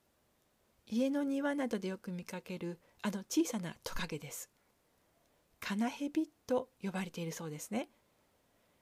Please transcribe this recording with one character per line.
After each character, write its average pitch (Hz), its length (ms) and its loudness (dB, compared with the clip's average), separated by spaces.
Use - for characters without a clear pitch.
家 247 220 4
の 285 140 4
庭 277 320 2
な 285 120 2
ど 226 120 0
で 185 100 -2
よ 190 80 -4
く 185 160 -8
見 180 140 -4
か 180 160 -6
け 180 160 -6
る 170 200 -4
あ 208 100 0
の 190 100 0
小 311 260 4
さ 226 120 -2
な 170 160 -4
ト - 100 -4
カ - 120 0
ゲ 160 120 -4
で 139 120 -12
す。 - 200 -10
カ 202 140 0
ナ 226 140 4
ヘ 285 180 -2
ビ 320 180 2
と 254 240 2
呼 196 80 0
ば 190 140 0
れ 180 60 -6
て - 100 -6
い 170 60 0
る 165 60 -2
そ 170 120 -6
う 160 60 -4
で 151 80 -6
す - 120 -10
ね。 233 200 -2